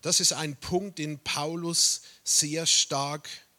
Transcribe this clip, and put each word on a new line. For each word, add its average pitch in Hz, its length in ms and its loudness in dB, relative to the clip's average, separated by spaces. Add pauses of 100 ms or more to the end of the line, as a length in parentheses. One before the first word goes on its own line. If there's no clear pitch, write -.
Das 170 160 4
ist 175 140 2
ein 147 220 -4
Punkt, 185 440 -4
den 151 180 -4
Paulus 165 840 0 (220)
sehr 156 440 0
stark 147 600 0 (320)